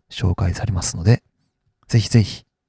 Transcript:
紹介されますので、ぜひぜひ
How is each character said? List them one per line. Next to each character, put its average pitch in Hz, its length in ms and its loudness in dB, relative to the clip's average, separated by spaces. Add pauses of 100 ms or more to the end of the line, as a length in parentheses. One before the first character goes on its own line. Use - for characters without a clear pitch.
紹 - 260 -4
介 87 200 -2
さ - 100 -6
れ - 80 -2
ま 92 100 -4
す - 140 -4
の 82 80 -6
で、 110 180 4 (640)
ぜ 117 120 2
ひ 98 80 -2
ぜ 117 140 6
ひ - 240 -10 (220)